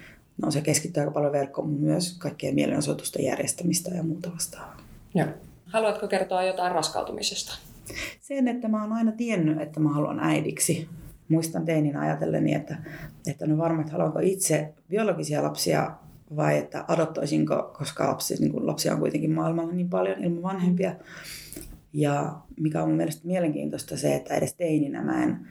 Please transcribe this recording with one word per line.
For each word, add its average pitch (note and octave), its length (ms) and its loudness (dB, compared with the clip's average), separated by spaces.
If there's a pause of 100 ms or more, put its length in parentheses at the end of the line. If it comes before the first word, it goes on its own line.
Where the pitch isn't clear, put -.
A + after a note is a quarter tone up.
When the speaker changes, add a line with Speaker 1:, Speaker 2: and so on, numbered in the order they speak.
(420)
Speaker 1:
No, D3+ 100 0
se D3 100 0
keskittyy D3+ 400 0
aika D3+ 100 0
paljon D3 220 0
verkkoon, C#3+ 360 0
mutta D3 160 0
myös E3 320 0
kaikkien C#3+ 380 -4
mielenosoitusten D3 680 0
järjestämistä - 720 0
ja D#3+ 80 -2
muuta D#3+ 300 -4
vastaavaa. - 440 -10 (380)
Speaker 2:
Joo. D3 120 4 (380)
Haluatko G#3+ 420 0
kertoa F#3 360 2
jotain F#3 280 2
raskautumisesta? - 840 -2 (680)
Speaker 1:
Sen, C4+ 260 0
että A#3+ 200 0
mä G#3+ 160 2
oon G#3+ 100 -2
aina A3+ 180 4
tiennyt, F#3 500 2
että - 180 -6
mä D3+ 100 4
haluan D3 300 0
äidiksi. D#3 680 0 (420)
Muistan D#3+ 360 2
teininä D3+ 360 2
ajatelleni, D#3 520 2
että, - 240 -4 (500)
että D#3 200 -4
no D3+ 100 4
varmaan, E3 240 2
että D3+ 100 -4
haluanko D#3+ 280 0
itse D#3+ 540 2 (160)
biologisia E3 540 0
lapsia D3+ 480 0 (440)
vai D3+ 220 4
että - 300 -4
adoptoisinko, D#3 920 2
koska - 300 -2
lapsi, - 280 -2
niin D3+ 160 2
kuin - 160 -2
lapsia D#3 260 0
on D#3 60 0
kuitenkin D#3 320 2
maailmalla E3 400 0
niin F3+ 180 0
paljon F#3 340 0
ilman E3+ 200 0
vanhempia. F3+ 520 2 (1000)
Ja D3 420 2 (240)
mikä D#3 220 2
on D#3+ 60 2
mun D#3 100 4
mielestä D#3+ 300 -2
mielenkiintoista D3+ 680 -2
se, C#3+ 180 4
että C#3+ 180 -4
edes - 200 2
teininä D3+ 480 2
mä C#2+ 220 0
en - 140 2 (140)